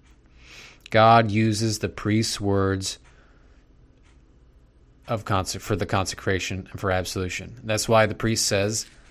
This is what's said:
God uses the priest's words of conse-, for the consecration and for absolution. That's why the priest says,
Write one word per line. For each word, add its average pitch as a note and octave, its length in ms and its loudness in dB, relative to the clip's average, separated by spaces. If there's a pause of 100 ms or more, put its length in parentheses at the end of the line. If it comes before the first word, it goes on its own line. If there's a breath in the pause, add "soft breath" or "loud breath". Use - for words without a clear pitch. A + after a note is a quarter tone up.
(920 loud breath)
God A2+ 400 6
uses A2 480 0
the G2 100 -4
priest's - 520 -2
words G2 580 0 (2000 soft breath)
of A2 160 -4
conse-, F#2+ 360 -2
for G#2+ 160 -2
the F#2+ 100 -2
consecration F#2+ 840 -2
and - 100 -12
for G2 100 -2
absolution. F#2 720 -4
That's G#2+ 240 -2
why A2 180 6
the A2 80 -2
priest A2 320 -2
says, G#2 400 -2 (240 soft breath)